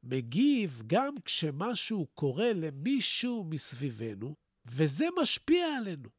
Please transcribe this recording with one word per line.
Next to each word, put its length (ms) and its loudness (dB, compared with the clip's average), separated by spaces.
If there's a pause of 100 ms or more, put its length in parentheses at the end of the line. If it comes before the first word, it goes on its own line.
מגיב 840 2
גם 260 2 (120)
כשמשהו 880 -2
קורה 400 0
למישהו 880 0
מסביבנו, 920 -6 (300)
וזה 400 2 (160)
משפיע 560 2
עלינו. 420 -6